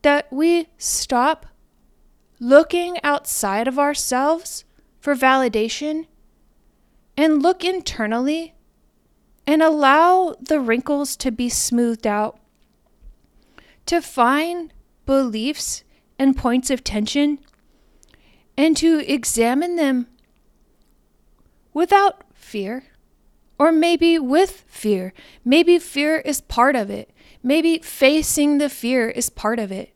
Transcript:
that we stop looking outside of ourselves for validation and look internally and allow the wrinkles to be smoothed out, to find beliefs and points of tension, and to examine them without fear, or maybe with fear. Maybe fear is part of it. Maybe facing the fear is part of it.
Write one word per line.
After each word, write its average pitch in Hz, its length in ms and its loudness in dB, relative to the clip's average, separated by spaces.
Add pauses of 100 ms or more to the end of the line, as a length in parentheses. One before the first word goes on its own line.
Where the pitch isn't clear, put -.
that 294 320 0
we 330 360 0 (100)
stop 269 640 -2 (960)
looking 330 640 4
outside 240 640 -2
of 262 100 -6
ourselves 294 880 -2 (340)
for 285 160 -2
validation 262 920 -2 (1120)
and 302 240 2
look 359 220 0
internally 302 920 -4 (920)
and 311 160 2
allow 320 760 4
the 302 180 0
wrinkles 269 580 -2
to - 140 -4
be 240 200 -4
smoothed 233 560 -2
out, 208 320 -2 (1500)
to 339 160 0
find 311 720 -2 (320)
beliefs 269 800 -2 (340)
and 269 160 2
points 254 360 -2
of 262 120 -4
tension, 277 560 -2 (1160)
and 311 180 4
to 320 320 2
examine 269 680 0
them 262 300 0 (1700)
without 392 580 2
fear, 214 520 -10 (720)
or 311 120 4
maybe 330 480 4
with 302 480 0
fear. 185 460 -4 (320)
Maybe 339 340 4
fear 302 400 -2
is 302 220 -6
part 262 340 2
of 208 160 -4
it. 202 200 -12 (320)
Maybe 320 360 0
facing 294 800 0
the 285 120 0
fear 233 400 -2
is - 180 -6
part 226 300 -4
of 208 120 -6
it. 196 260 -12